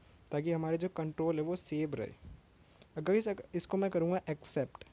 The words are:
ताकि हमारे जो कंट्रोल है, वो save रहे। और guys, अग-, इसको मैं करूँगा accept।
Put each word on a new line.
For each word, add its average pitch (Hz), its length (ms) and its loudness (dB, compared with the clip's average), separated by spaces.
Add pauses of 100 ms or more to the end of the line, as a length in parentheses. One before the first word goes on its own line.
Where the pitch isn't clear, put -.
(320)
ताकि 147 200 0
हमारे 160 260 2
जो 180 120 0
कंट्रोल 160 460 0
है, 151 60 0
वो 170 140 0
save 151 400 -2
रहे। 110 140 -4 (880)
और 156 60 -4
guys, 208 240 4
अग-, 196 180 -4 (100)
इसको 175 220 0
मैं 196 120 2
करूँगा 175 400 2
accept। - 640 -4